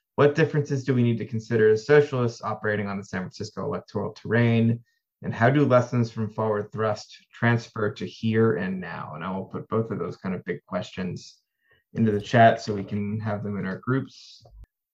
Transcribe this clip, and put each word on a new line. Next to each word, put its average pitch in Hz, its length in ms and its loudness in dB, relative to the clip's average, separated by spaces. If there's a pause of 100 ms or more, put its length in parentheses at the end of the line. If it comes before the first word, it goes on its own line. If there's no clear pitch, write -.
(140)
what 147 200 4
differences 147 500 0
do 135 100 0
we 123 80 2
need 120 160 2
to 101 80 -6
consider 110 440 2
as 107 140 2
socialists 135 580 4
operating 104 460 -4
on 98 80 -6
the 101 80 -8
San 95 160 -6
Francisco - 460 -10
electoral 92 460 -6
terrain? 117 680 2 (420)
And - 120 -6
how 120 160 4
do 143 160 4
lessons 120 440 2
from 110 200 -6
Forward 107 420 -4
Thrust 107 420 -4 (160)
transfer 117 600 0
to - 160 -8
here 110 500 2
and 95 240 -4
now? 80 340 -12
And 80 80 -12
I 92 80 -6
will 95 140 -6
put - 240 -12
both 113 220 -2
of 101 80 -4
those 85 180 -6
kind 92 180 -6
of 87 120 -8
big - 180 -8
questions 92 760 -8 (520)
into 113 180 2
the 104 100 -2
chat 113 420 6
so 107 120 -6
we 98 100 -6
can 104 360 -4
have 104 220 -6
them 104 160 -6
in 95 80 -6
our 92 100 -6
groups. - 680 -6 (520)